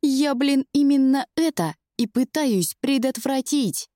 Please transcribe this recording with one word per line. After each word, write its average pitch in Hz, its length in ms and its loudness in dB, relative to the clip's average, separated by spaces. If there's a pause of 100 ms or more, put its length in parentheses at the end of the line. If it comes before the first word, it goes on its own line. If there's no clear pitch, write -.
Я, 277 320 0
блин, 269 380 0
именно 277 540 2 (100)
это 233 400 -2 (200)
и 233 120 -2
пытаюсь 247 720 0
предотвратить. 262 1160 -2